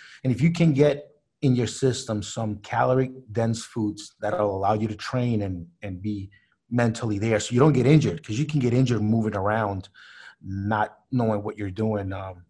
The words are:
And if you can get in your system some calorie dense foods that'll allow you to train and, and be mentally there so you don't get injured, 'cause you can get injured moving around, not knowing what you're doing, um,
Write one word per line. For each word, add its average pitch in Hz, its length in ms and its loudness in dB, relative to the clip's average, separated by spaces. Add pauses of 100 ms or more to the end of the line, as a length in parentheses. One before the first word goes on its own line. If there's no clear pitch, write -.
(260)
And 127 80 2
if - 80 -2
you 170 100 4
can 170 220 4
get 143 340 2 (340)
in 127 140 4
your 120 120 0
system 120 540 -2
some 107 360 -6
calorie 127 560 0 (180)
dense 117 320 -2
foods 104 560 -6
that'll 104 380 -2
allow 98 160 2
you 110 160 0
to 104 60 -6
train 120 480 -2
and, 90 240 -6 (140)
and 92 200 -10
be 101 280 -6 (400)
mentally 117 480 0
there 107 220 2
so - 140 -6
you 120 80 6
don't 151 120 8
get 127 140 4
injured, 131 380 4
'cause 110 120 -4
you 147 80 0
can 151 140 -2
get 123 140 0
injured 123 280 2
moving 107 340 2
around, 101 520 -2 (560)
not 101 540 -2 (140)
knowing 110 320 0
what 104 140 -8
you're 101 140 -6
doing, 104 420 -2
um, 92 360 -12